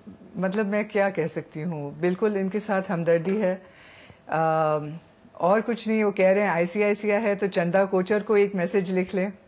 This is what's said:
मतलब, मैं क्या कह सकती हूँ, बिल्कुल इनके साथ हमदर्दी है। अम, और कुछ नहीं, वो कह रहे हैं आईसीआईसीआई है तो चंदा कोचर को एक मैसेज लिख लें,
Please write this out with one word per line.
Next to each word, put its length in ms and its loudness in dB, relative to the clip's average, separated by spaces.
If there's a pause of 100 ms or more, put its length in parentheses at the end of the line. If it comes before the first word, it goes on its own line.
(380)
मतलब, 280 -2
मैं 220 -2
क्या 220 0
कह 180 -2
सकती 340 -8
हूँ, 380 -8
बिल्कुल 380 0
इनके 220 -2
साथ 300 -2
हमदर्दी 460 0
है। 260 -2 (680)
अम, 640 0 (460)
और 220 4
कुछ 260 -4
नहीं, 160 2
वो 80 2
कह 200 4
रहे 120 4
हैं 80 2
आईसीआईसीआई 680 0
है 140 0
तो 120 -2
चंदा 380 2
कोचर 380 0
को 140 2
एक 180 4
मैसेज 360 0
लिख 240 -2
लें, 180 -2 (140)